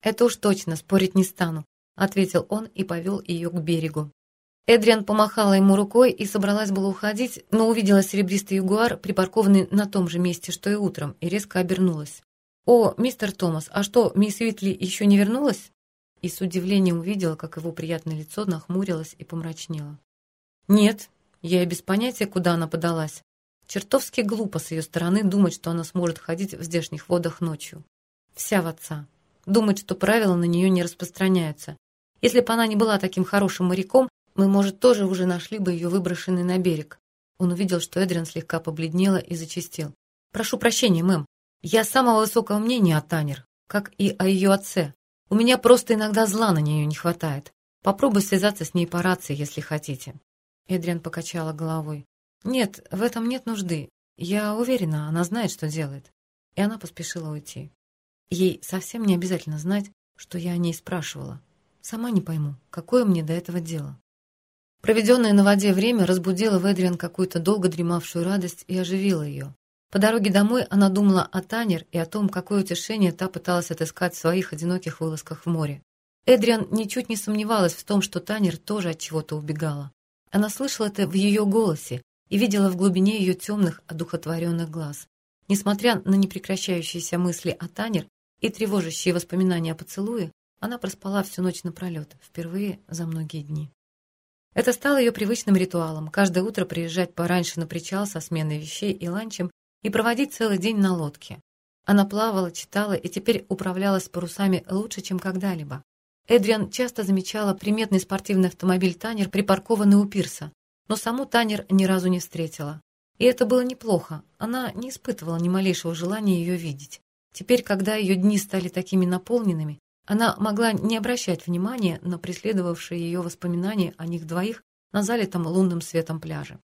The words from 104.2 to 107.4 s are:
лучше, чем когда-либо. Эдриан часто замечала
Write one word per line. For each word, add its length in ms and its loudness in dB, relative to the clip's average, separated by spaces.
лучше, 320 -4
чем 180 -6
когда-либо. 640 -4
Эдриан 420 4
часто 320 -4
замечала 500 0